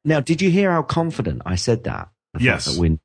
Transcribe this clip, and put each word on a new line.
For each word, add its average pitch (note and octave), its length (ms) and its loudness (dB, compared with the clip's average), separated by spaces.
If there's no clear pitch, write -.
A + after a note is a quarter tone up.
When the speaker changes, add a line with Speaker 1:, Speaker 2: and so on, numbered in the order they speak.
Speaker 1:
now, D3+ 160 2
did D#3 220 0
you F#3+ 80 2
hear F#3+ 220 2
how E3 100 2
confident D#3 640 -4
I F#2 100 -2
said A2+ 280 0
that? - 260 -6
The - 60 -6
fact A#2+ 60 -2
Speaker 2:
Yes. A#2 200 0
Speaker 1:
that - 140 -2
we're D#2+ 260 4